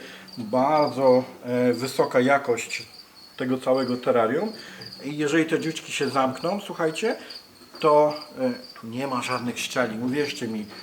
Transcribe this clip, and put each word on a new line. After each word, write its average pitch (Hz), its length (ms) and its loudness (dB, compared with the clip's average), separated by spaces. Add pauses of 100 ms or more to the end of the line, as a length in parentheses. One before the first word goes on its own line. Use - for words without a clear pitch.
(380)
Bardzo, 127 840 4 (200)
e, 123 300 2
wysoka 131 460 2
jakość 127 680 2 (500)
tego 127 200 -2
całego 127 400 0
terrarium. 127 540 2 (520)
I 147 140 -6
jeżeli 151 280 2
te 160 120 0
drzwiczki 156 340 -6
się 139 180 -2
zamkną, 135 560 0
słuchajcie, 175 500 -2 (640)
to, 151 340 6 (260)
e, 127 120 0 (300)
tu 113 60 -14
nie 127 200 -6
ma 127 140 -4
żadnych 120 380 -4
szczelin. 117 440 -2
Uwierzcie 131 440 -2
mi, 107 180 -6 (160)